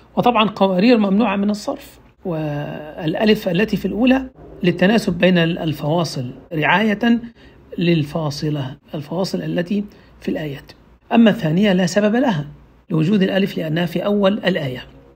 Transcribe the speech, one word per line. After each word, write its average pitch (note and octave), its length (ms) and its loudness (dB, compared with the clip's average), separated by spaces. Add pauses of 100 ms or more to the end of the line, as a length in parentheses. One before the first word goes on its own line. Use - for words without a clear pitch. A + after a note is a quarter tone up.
(160)
وطبعًا A3 340 2
قوارير G3 480 4
ممنوعة G3+ 380 2
من G3+ 140 0
الصرف، - 500 -8 (260)
والألف D#3 1200 -2
التي F3 280 0
في - 100 -4
الأولى B3+ 420 2 (340)
للتناسب F#3 500 2
بين F3 240 4
الفواصل D#3 920 -2 (220)
رعاية G3+ 680 2 (560)
للفاصلة، D3+ 1000 -2 (180)
الفواصل F3 460 -6
التي F3 440 -4 (360)
في - 80 -6
الآيات. D3+ 420 -8 (420)
أما A#3 160 8
الثانية F3+ 440 2
لا F#3 120 2
سبب G#3 300 2
لها A#3 320 0 (420)
لوجود F3 340 2
الألف G3 340 -2
لأنها E3 280 -2
في E3+ 200 -4
أول G3+ 280 2
الآية. D3+ 500 -4 (320)